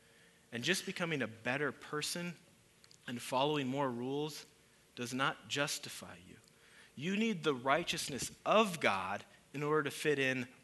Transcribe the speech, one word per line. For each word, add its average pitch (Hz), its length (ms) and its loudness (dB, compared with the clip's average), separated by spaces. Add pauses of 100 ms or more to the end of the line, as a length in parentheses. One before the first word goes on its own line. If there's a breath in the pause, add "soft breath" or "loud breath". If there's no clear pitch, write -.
(520 soft breath)
And 120 120 -6
just 180 220 0
becoming 170 360 -2
a 110 60 0
better 123 440 -2
person 170 640 -6 (720)
and 123 140 -6
following 139 460 2
more 135 240 0
rules 139 560 -4 (500 soft breath)
does 120 160 -6
not 135 360 0
justify 113 680 -4 (140)
you. - 80 -18 (600 loud breath)
You 180 200 -2
need 214 260 0
the 151 120 4
righteousness 135 760 0 (140)
of 180 360 6
God 98 440 2 (300 loud breath)
in 143 80 -4
order 151 220 4
to 135 60 -2
fit 147 280 2
in 131 280 2 (180)